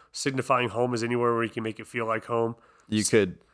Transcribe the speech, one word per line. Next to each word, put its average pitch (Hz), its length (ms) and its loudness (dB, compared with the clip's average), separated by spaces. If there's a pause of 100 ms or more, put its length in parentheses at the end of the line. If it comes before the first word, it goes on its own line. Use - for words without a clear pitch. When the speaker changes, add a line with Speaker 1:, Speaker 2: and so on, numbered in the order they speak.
(120)
Speaker 1:
signifying 127 580 0
home 120 240 0
is 113 100 -2
anywhere 120 300 2
where 113 100 0
you 110 60 -2
can 113 140 -8
make 110 160 -8
it 110 80 -16
feel 117 180 -6
like 113 200 -4
home. 117 300 0 (340)
Speaker 2:
You 107 120 2
Speaker 1:
S- - 80 0
Speaker 2:
could 98 280 4 (160)